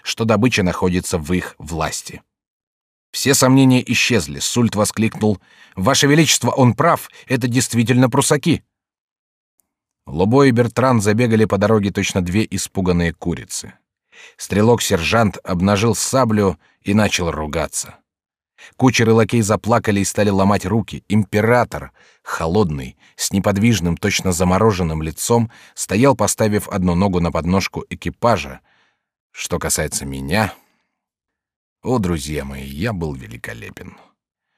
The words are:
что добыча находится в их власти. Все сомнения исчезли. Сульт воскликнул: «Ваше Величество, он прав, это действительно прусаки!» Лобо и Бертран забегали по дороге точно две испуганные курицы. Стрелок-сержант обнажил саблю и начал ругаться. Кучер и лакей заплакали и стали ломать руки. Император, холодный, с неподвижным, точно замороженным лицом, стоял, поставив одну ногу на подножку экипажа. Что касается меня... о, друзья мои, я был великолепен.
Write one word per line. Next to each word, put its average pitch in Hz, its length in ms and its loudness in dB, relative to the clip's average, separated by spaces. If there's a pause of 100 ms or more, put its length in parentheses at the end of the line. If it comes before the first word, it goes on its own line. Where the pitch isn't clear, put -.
что - 220 -6
добыча 110 380 2
находится 90 560 -2
в 78 140 -6
их 90 260 -4
власти. 78 640 -8 (880)
Все - 240 0
сомнения 131 500 6
исчезли. 90 540 -2
Сульт 117 380 0
воскликнул: 107 640 -2 (340)
«Ваше 127 320 2
Величество, 143 440 2
он 123 240 4
прав, 156 340 0 (180)
это 123 220 -2
действительно 120 600 2
прусаки!» 143 540 0 (1400)
Лобо 104 400 2
и 131 60 6
Бертран 120 480 2
забегали 110 460 2
по 98 120 0
дороге 104 320 2
точно 98 320 -2
две 90 260 0
испуганные 90 640 -2
курицы. - 640 -10 (640)
Стрелок-сержант 104 1080 2
обнажил 98 540 0
саблю 107 640 0 (220)
и 101 120 -2
начал 95 380 0
ругаться. 76 640 -6 (800)
Кучер 120 320 2
и 113 40 6
лакей 113 300 4
заплакали 107 560 0
и 98 60 0
стали 104 260 0
ломать 98 340 2
руки. 104 440 -4
Император, 104 840 0 (320)
холодный, 82 760 -2 (200)
с - 160 -6
неподвижным, 98 640 0
точно 98 340 -4
замороженным 90 720 0
лицом, 113 480 -2 (240)
стоял, 127 400 0
поставив 104 540 -2
одну 92 260 0
ногу 92 240 0
на 85 140 0
подножку 87 580 -2
экипажа. 87 680 -4 (720)
Что - 260 -8
касается 76 480 -6
меня... 69 480 -4 (1300)
о, 123 160 -2
друзья 76 460 -4
мои, 67 200 -12
я 73 280 -6
был 85 200 -6
великолепен. 107 840 -16 (600)